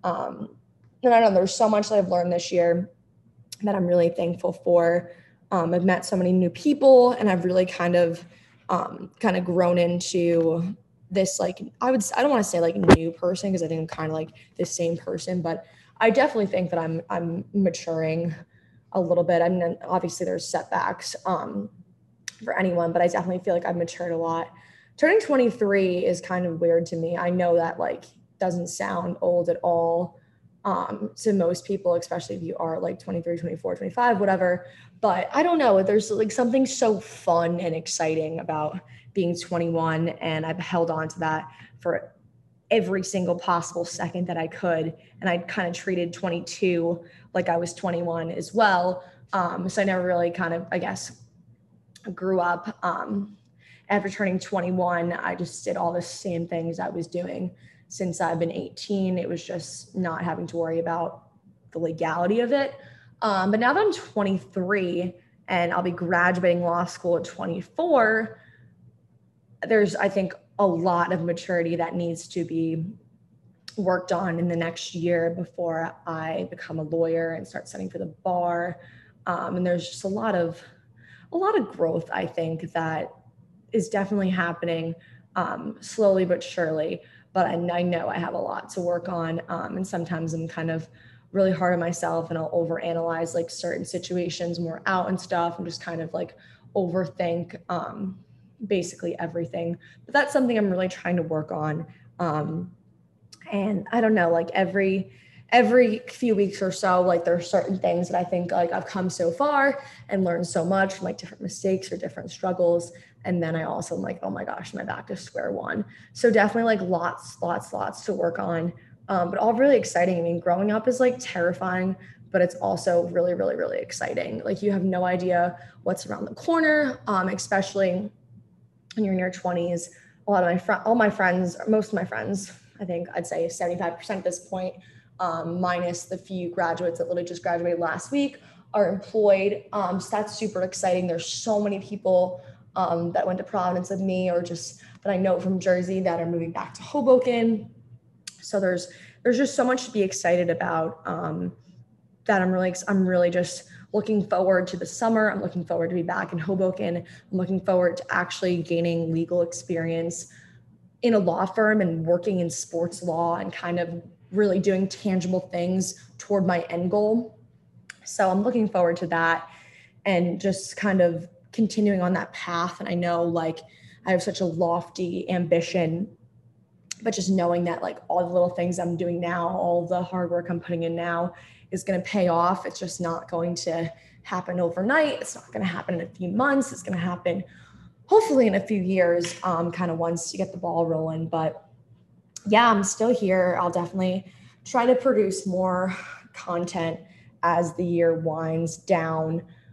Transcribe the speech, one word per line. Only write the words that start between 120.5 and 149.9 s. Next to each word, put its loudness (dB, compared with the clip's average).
up 0
is, 0
like, 4
terrifying, -2
but 4
it's 2
also 2
really, 2
really, 0
really -2
exciting. -4
Like, -2
you 2
have 0
no 2
idea 2
what's -2
around -6
the -10
corner, 2
um, 2
especially 0
when 0
you're 0
in 0
your 0
twenties. -4
A -2
lot 6
of 4
my 2
fri-, 0
all 4
my 6
friends, 2
most 2
of -6
my 0
friends, -6
I -8
think -6
I'd -4
say -2
seventy-five -4
percent -6
at -10
this -4
point, -8
um, -4
minus -2
the -8
few -8
graduates -2
that -2
literally -2
just -10
graduated 0
last -4
week, -2
are 4
employed. 2
Um, -2
so -10
that's -2
super -4
exciting. 0
There's -2
so -2
many -2
people, 0
um, 0
that 0
went -2
to -6
Providence -2
with -4
me, 0
or 0
just -10
that -2
I 0
know 2
from 0
Jersey, 0
that 0
are -2
moving -2
back -8
to -16
Hoboken. 2
So -2
there's, 0
there's 4
just 2
so 2
much 2
to -14